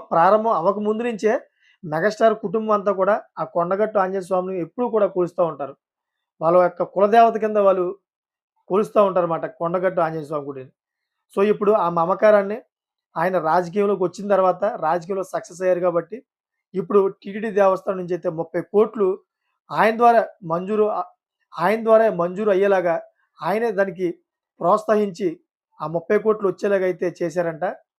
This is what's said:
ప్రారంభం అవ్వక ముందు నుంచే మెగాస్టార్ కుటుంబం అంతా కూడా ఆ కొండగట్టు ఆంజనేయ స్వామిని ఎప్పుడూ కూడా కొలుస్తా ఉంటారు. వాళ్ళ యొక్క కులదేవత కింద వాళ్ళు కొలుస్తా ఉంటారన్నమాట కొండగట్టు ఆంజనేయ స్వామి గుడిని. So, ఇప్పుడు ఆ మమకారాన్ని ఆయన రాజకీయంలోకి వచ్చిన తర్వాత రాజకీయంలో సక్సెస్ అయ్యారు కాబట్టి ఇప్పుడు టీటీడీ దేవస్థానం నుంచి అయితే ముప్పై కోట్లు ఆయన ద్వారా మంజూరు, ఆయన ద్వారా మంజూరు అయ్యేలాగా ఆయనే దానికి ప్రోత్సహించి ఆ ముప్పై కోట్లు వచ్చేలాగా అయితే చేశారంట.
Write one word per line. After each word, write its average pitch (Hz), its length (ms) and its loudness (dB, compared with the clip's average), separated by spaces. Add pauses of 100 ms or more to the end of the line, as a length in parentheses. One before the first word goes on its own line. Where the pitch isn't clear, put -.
(140)
ప్రారంభం 214 460 4
అవ్వక 190 280 0
ముందు 220 220 -4
నుంచే 214 240 -2 (500)
మెగాస్టార్ 208 600 0
కుటుంబం 214 340 -2
అంతా 202 140 -2 (100)
కూడా 202 140 2 (240)
ఆ 165 40 -4 (120)
కొండగట్టు 196 480 -2
ఆంజనేయ 190 260 -4
స్వామిని 185 360 -2
ఎప్పుడూ 247 200 -6 (100)
కూడా 202 200 2
కొలుస్తా 180 360 -2
ఉంటారు. 139 240 -12 (640)
వాళ్ళ 170 140 2 (120)
యొక్క 175 160 -4 (120)
కులదేవత 220 480 4
కింద 214 140 -2 (100)
వాళ్ళు 185 180 2 (840)
కొలుస్తా 214 380 2
ఉంటారన్నమాట 170 380 -2 (140)
కొండగట్టు 175 480 -2
ఆంజనేయ 160 240 -8
స్వామి 147 180 -6
గుడిని. 135 220 -14 (640)
So, 196 60 -2 (120)
ఇప్పుడు 208 200 2 (140)
ఆ - 20 0 (100)
మమకారాన్ని 196 600 2 (580)
ఆయన 180 220 0 (140)
రాజకీయంలోకి 185 560 0
వచ్చిన 196 260 -10
తర్వాత 185 300 2 (220)
రాజకీయంలో 175 480 -4
సక్సెస్ 170 300 -10
అయ్యారు 180 240 0
కాబట్టి 170 300 -4 (560)
ఇప్పుడు 185 260 0 (200)
టీటీడీ 208 300 -8 (100)
దేవస్థానం 190 400 0
నుంచి 180 160 -6
అయితే 175 140 -6 (100)
ముప్పై 170 220 -6 (120)
కోట్లు 208 340 2 (640)
ఆయన 190 300 2
ద్వారా 233 200 6 (300)
మంజూరు, 196 340 -2 (680)
ఆయన 196 340 0
ద్వారా 220 180 6 (160)
మంజూరు 196 340 -2
అయ్యేలాగా 185 400 2 (440)
ఆయనే 214 300 -2 (100)
దానికి 185 280 -2 (520)
ప్రోత్సహించి 202 680 0 (520)
ఆ 156 140 -8
ముప్పై 208 300 0
కోట్లు 214 260 0
వచ్చేలాగా 196 380 0
అయితే 180 200 -4 (120)
చేశారంట. 170 440 -4 (340)